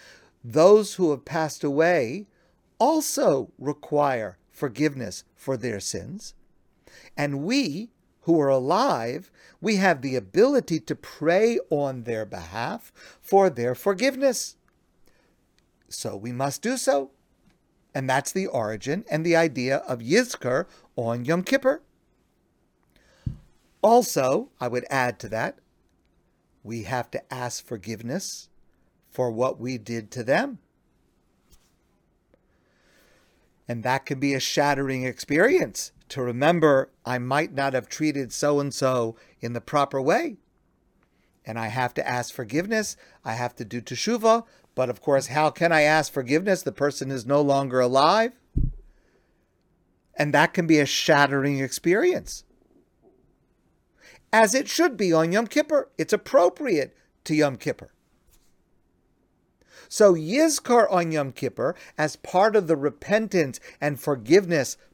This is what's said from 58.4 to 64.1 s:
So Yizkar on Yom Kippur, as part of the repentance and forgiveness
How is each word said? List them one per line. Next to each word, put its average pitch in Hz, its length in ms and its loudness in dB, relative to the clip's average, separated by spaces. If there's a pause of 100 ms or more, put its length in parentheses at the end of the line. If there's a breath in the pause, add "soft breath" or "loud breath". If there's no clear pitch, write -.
So 202 240 6
Yizkar 240 800 2
on 175 200 2
Yom 139 200 -2
Kippur, 135 420 -4 (220 loud breath)
as 151 200 -2
part 202 380 2
of 196 120 2
the 160 100 2
repentance 160 800 -2 (220 loud breath)
and 147 180 -4
forgiveness 147 800 0 (180 soft breath)